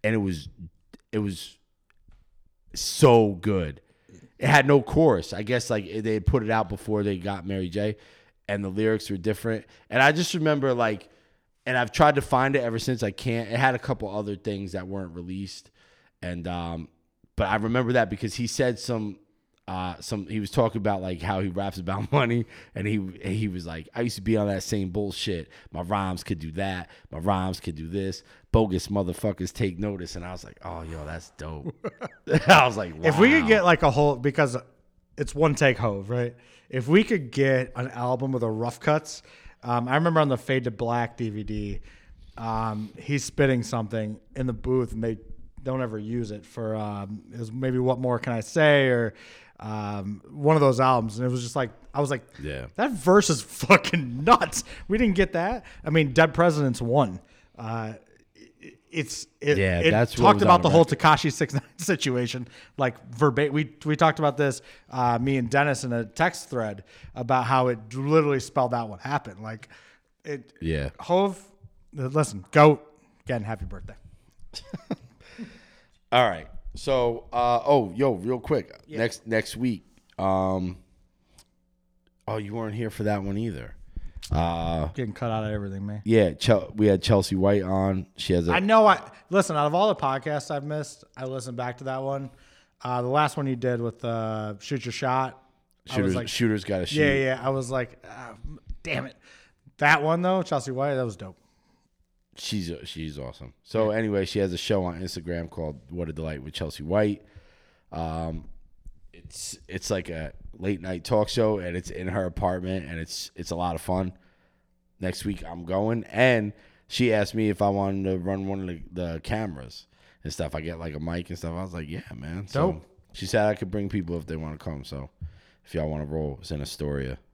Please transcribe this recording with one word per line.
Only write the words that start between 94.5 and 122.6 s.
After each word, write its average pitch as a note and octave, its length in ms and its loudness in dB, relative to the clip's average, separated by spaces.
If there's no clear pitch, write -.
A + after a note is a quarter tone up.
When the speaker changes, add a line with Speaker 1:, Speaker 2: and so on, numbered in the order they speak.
Speaker 2:
Shoot - 260 -6
Your A#2+ 80 -6
Shot, C3 400 -2
I - 20 -8
was - 40 -6
Speaker 1:
Shooters, F#2+ 200 2
Speaker 2:
like, A2 140 -2
Speaker 1:
Shooters G#2+ 340 2
Gotta F#2+ 200 -2
Speaker 2:
Yeah, - 20 -2
Speaker 1:
Shoot. C#3+ 380 2
Speaker 2:
yeah. C3 180 0
I C3 80 -2
was C3+ 200 -4
like, B2+ 400 -6
"Ah, A#2 240 -16
damn D#3+ 240 -4
it." - 100 -16
That D3 240 6
one E3 200 2
though, F#3 200 2
Chelsea C#3 300 -2
White, C3+ 240 0
that B2+ 100 0
was G2+ 120 -8
dope. F#2+ 200 -14
Speaker 1:
She's, F2+ 360 -6
uh, C#2+ 140 -8
she's D#2 340 -10
awesome. B1+ 420 -12
So A2 300 0
Speaker 2:
Yeah. A2 80 0
Speaker 1:
anyway, G2+ 260 0
she G#2+ 140 -2
has F#2 140 0
a F2 40 -4
show F#2+ 280 0
on E2+ 160 -6
Instagram E2+ 480 -6
called D2+ 300 -8
What E2+ 200 -6
a D#2 40 -8
Delight D#2 280 -8
with D2+ 120 -14
Chelsea D2 300 -8
White. G2+ 380 0
Um, D#2+ 540 -6
it's, - 440 -14
it's F#2+ 240 -8
like F#2 180 -4
a D#2+ 240 -8
late F#2 240 -4
night F2+ 220 -8
talk G#2+ 260 2
show, G#2+ 300 0
and F2+ 180 -6
it's F2+ 140 -8
in F#2 160 -8
her F#2 180 -2
apartment, F2+ 640 -2
and E2 100 -8
it's, - 360 -10
it's F2 160 -10
a E2+ 40 -4
lot F2 200 -2
of E2 60 -6
fun. F#2 320 -2
Next F2+ 260 -6
week G2+ 200 -6
I'm E2+ 200 -12
going, G#2+ 400 0
and A2+ 480 2
she A#2+ 260 2
asked G#2 220 0
me A2 140 2
if G2 120 0
I G2+ 80 4
wanted G2 400 0
to F#2+ 80 0
run G2 300 -4
one G2 140 -4
of F#2 60 -8
the, E2+ 140 -10
the E2+ 300 -6
cameras F2 640 -8
and D#2 100 -8
stuff. D2+ 220 -6
I D#2 60 -4
get, E2 180 -8
like, E2 160 -8
a D2+ 40 -8
mic E2+ 300 -6
and F2 80 -10
stuff. E2 160 -8
I F2 80 -6
was F#2 120 -10
like, D#2 160 -10
"Yeah, D#2+ 120 -10
man." E2 320 -10
So E3 260 0